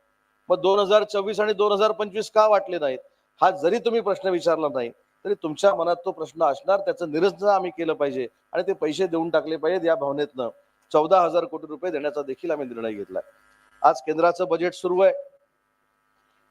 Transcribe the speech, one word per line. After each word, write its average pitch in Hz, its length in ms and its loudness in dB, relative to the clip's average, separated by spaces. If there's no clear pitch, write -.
मग 175 120 2
दोन 190 180 4
हजार 208 240 4
चोवीस 202 360 -4
आणि 214 140 0
दोन 208 180 2
हजार 208 200 2
पंचवीस 214 400 -6
का 214 160 6
वाटले 190 320 2
नाहीत, 135 200 -2
हा 175 100 6
जरी 180 280 0
तुम्ही 226 220 0
प्रश्न 190 280 -2
विचारला 160 380 0
नाही 127 240 -4
तरी 202 80 -2
तुमच्या 190 420 0
मनात 170 200 0
तो 190 60 -2
प्रश्न 160 320 -6
असणार, 160 360 0
त्याचं 170 320 -4
निरसन 175 360 0
आम्ही 185 240 2
केलं 165 220 -2
पाहिजे 135 340 -2
आणि 180 160 -2
ते 196 60 -2
पैसे 165 340 -2
देऊन 165 220 -2
टाकले 160 280 -2
पाहिजेत 165 280 0
या 160 100 4
भावनेतनं 139 540 -4
चौदा 185 300 4
हजार 165 240 0
कोटी 156 220 -12
रुपये 156 240 -8
देण्याचा 147 300 -4
देखील 139 300 -8
आम्ही 147 160 -4
निर्णय 113 260 -6
घेतलाय. 95 280 -8
आज 160 200 4
केंद्राचं 170 440 0
बजेट 170 280 -2
सुरू 180 280 -2
आहे, 190 120 6